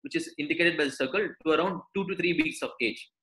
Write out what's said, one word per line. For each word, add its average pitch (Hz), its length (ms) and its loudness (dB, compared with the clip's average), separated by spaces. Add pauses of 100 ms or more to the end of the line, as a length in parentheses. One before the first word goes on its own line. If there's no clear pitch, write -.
which 143 140 -10
is 165 220 -2
indicated 160 400 0
by 151 80 4
the 135 60 0
circle, 143 360 0 (180)
to 156 60 4
around 170 300 2 (140)
two 196 120 2
to 185 80 -2
three 175 180 0
weeks 156 280 0
of 131 100 -4 (100)
age. - 280 -4 (140)